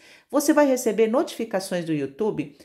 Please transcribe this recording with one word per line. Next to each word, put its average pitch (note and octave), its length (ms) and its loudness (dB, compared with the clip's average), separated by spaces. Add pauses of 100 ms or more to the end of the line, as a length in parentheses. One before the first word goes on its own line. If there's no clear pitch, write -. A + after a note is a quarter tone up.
(300)
Você D4 240 2
vai D4 120 6
receber A3+ 420 2
notificações G#3+ 760 -4
do D#3+ 80 -2
YouTube D3 720 -4